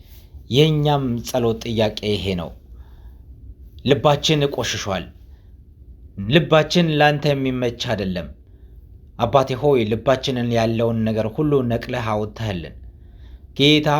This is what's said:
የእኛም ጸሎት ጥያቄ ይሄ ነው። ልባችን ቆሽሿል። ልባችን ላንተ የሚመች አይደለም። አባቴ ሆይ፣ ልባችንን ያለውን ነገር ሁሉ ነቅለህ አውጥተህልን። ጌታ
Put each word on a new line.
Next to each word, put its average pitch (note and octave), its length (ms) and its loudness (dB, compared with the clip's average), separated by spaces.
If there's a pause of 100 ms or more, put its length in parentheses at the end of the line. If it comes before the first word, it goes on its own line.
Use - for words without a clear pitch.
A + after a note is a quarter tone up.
(500)
የእኛም D3 540 2 (200)
ጸሎት A#2 400 -2
ጥያቄ G#2+ 420 -2
ይሄ G2 280 -2
ነው። E2+ 160 -6 (1300)
ልባችን C#3+ 680 2
ቆሽሿል። G2+ 540 -4 (1200)
ልባችን D#3 640 4
ላንተ D3 340 4
የሚመች B2+ 640 -2
አይደለም። F#2+ 380 -4 (920)
አባቴ C3 380 2
ሆይ፣ C#3 280 4
ልባችንን A#2+ 680 0
ያለውን A#2 540 0
ነገር A2 240 0
ሁሉ D3+ 240 -2 (120)
ነቅለህ A#2 440 -4
አውጥተህልን። G#2 680 -4 (800)
ጌታ D3+ 340 4 (120)